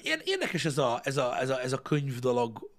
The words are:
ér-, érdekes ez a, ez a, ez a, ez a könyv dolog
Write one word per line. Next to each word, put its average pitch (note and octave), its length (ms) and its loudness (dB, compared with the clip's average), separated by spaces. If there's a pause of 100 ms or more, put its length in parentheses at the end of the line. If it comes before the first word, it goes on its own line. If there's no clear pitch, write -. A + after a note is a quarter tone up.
ér-, D#4 220 0
érdekes F4+ 400 0
ez C#3+ 120 0
a, A#2+ 260 4
ez C#3 140 -2
a, B2+ 220 0
ez C3 100 0
a, B2+ 120 0
ez C3 120 -2
a C3 80 -4
könyv C#3 380 -2
dolog B2 600 0